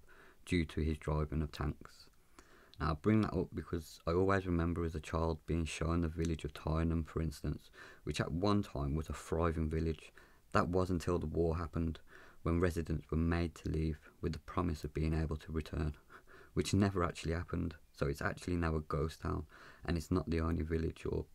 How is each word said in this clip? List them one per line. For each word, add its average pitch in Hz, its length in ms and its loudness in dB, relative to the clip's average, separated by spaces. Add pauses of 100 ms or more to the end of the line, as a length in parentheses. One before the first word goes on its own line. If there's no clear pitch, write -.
(460)
due 87 200 2
to - 160 -4
his 78 160 0
driving 78 440 -2
of 76 120 -4
tanks. - 540 -6 (720)
Now, 156 140 0
I - 40 2
bring 110 260 4
that - 120 2
up 85 200 0
because - 520 -6
I 82 60 2
always 95 340 4
remember 85 380 2
as 82 100 -2
a 78 60 -2
child 80 460 0
being 82 180 0
shown 82 380 0
the 82 80 0
village 82 340 -2
of 80 80 -4
Tyneham, 82 560 0
for - 140 -4
instance, - 480 -6 (340)
which - 160 -4
at - 100 0
one 101 320 2
time 69 320 -2
was 78 140 0
a 78 60 -4
thriving 82 560 0
village. 80 420 -2 (400)
That 101 160 4
was 92 220 2
until 87 280 2
the 78 100 -2
war 82 280 2
happened, 82 460 -2 (400)
when 85 180 2
residents 82 500 0
were 80 60 0
made 82 400 2
to - 140 -6
leave 80 320 -2 (180)
with 85 140 -2
the 78 60 -6
promise 87 440 -2
of 73 100 -6
being 78 200 0
able 78 240 0
to - 160 -10
return, 78 420 -2 (600)
which - 180 0
never 95 320 4
actually - 260 -4
happened. 85 440 -4 (180)
So - 140 -2
it's 71 140 -2
actually 90 360 -2
now 80 180 0
a 78 60 0
ghost 76 400 -4
town, 80 240 -2 (400)
and 85 100 0
it's 78 160 -2
not 90 180 2
the 82 120 2
only 82 220 2
village 80 420 -2
or - 180 -2 (120)